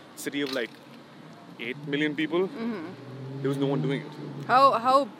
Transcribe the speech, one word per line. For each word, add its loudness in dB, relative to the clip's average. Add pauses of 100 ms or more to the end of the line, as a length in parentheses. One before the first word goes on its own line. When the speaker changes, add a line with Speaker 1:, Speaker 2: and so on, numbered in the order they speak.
(160)
Speaker 1:
city -4
of, -2
like, -2 (880)
eight -6 (100)
million 0
people, 2
Speaker 2:
Mm-hmm. -8
Speaker 1:
there 0
was 0
no 2
one 2
doing 0
it. -12
Speaker 2:
How, 8
how 4 (160)